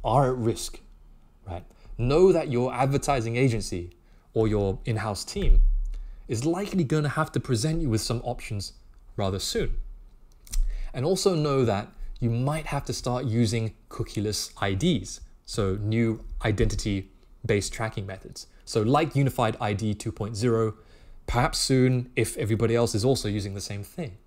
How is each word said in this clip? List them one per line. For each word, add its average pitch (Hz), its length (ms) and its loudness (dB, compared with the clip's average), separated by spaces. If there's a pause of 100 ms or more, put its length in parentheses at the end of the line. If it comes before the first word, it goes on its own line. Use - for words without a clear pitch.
are 127 300 4
at 127 40 -2
risk, - 440 -2 (640)
right? 87 180 -10 (320)
Know 156 360 6
that 160 180 2
your 123 240 0
advertising 135 640 0
agency 104 540 0 (440)
or 110 140 4
your 101 360 0
in-house 107 400 -4
team - 380 6 (640)
is 120 180 -2
likely 185 380 0
gonna 147 280 0
have 156 220 -2
to 131 80 0
present 156 400 0
you 156 80 0
with 110 120 2
some 117 240 -4
options 117 480 -6 (440)
rather 95 220 -2
soon. - 380 -2 (1160)
And 123 120 -4
also 185 320 2
know 143 280 2
that 107 220 0 (320)
you 120 120 0
might 143 360 -2
have 143 200 -4
to 127 60 -6
start 127 340 -4
using 113 480 0 (160)
cookieless - 720 -4
I 101 140 0
Ds, 120 460 0 (240)
so 98 320 -2
new 110 480 0 (200)
identity-based 104 1300 0
tracking 110 340 -6
methods. - 420 -14 (200)
So 107 140 2
like 143 340 2
Unified 120 460 2
I 104 100 -2
D 104 220 -2
two 104 180 -8
point 107 240 -6
zero, 113 380 2 (520)
perhaps 127 320 0
soon 127 560 2
if 113 220 0
everybody 113 400 0
else 117 180 2
is 101 80 0
also 123 240 2
using 101 280 -4
the 98 80 -8
same 101 200 -8
thing. 101 440 -12